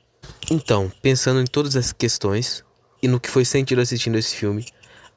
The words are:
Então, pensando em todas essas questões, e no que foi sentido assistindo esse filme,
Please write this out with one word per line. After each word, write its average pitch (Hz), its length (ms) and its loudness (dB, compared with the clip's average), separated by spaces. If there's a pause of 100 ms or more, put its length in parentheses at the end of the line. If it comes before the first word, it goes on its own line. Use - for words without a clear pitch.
(480)
Então, 104 440 2 (100)
pensando 131 380 2
em 127 40 2
todas 143 300 -2
essas 123 180 -2
questões, 110 720 -2 (400)
e 127 60 2
no 123 100 2
que - 100 -10
foi 131 160 2
sentido 135 360 0
assistindo 120 360 0
esse 113 200 -2
filme, 104 280 -2 (520)